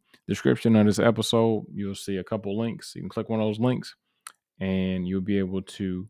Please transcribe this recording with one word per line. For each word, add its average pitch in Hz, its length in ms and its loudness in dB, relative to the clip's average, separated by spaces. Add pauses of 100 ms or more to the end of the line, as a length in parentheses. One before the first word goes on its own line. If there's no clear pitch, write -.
(260)
description 117 480 4
of 107 100 8
this 104 140 4
episode, 113 720 2
you'll 98 220 -6
see 98 220 -6
a 90 80 -6
couple 101 340 -4
links. - 380 -6
You 90 60 -10
can 92 80 -10
click - 180 -6
one 113 100 0
of 107 80 2
those 107 140 -2
links 123 340 0 (640)
and 92 480 -2
you'll 95 140 -2
be 101 180 0
able 95 240 -2
to, 92 480 -6